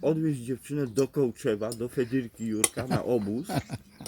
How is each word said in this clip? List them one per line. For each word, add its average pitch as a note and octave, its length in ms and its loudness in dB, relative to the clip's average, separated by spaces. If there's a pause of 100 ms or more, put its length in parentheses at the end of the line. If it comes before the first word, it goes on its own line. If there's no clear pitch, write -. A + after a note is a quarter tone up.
odwieźć D#3 380 2
dziewczynę C3+ 460 -4
do B2+ 220 0
Kołczewa, A2+ 640 0
do A#2 160 -4
Fedyrki A#2+ 580 -2
Jurka A2 400 0
na C3 180 0
obóz. A#2 420 2 (600)